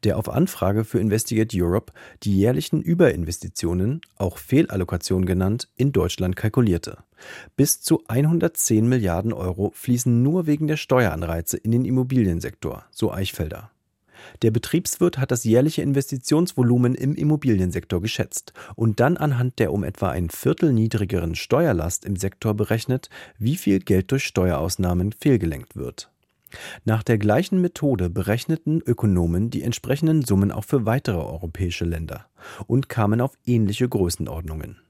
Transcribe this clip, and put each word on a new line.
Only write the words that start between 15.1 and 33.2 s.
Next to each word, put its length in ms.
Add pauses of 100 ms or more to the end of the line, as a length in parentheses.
hat 140
das 140
jährliche 360
Investitionsvolumen 1120
im 220
Immobiliensektor 880
geschätzt 500 (220)
und 240
dann 180
anhand 400
der 160
um 100
etwa 280
ein 180
Viertel 440
niedrigeren 600
Steuerlast 720
im 100
Sektor 380
berechnet, 560 (300)
wie 160
viel 240
Geld 320
durch 140
Steuerausnahmen 840
fehlgelenkt 640
wird. 360 (720)
Nach 160
der 160
gleichen 440
Methode 500
berechneten 720
Ökonomen 640
die 140
entsprechenden 600
Summen 280
auch 140
für 200
weitere 320
europäische 680
Länder 420 (400)
und 220
kamen 320